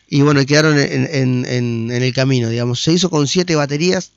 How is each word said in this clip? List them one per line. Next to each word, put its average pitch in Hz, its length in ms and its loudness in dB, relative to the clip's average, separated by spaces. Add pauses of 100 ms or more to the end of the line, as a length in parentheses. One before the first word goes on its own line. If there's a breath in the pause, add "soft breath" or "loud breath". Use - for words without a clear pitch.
y 143 120 2
bueno, 143 240 4
quedaron 147 340 2
en, 139 320 0
en, 127 360 -2
en, 120 440 -4
en 123 120 -2
el 127 100 -2
camino, 131 380 0
digamos. 120 320 -4
Se 160 100 0
hizo 175 160 2
con 147 180 0
siete 175 300 -2
baterías 151 600 -2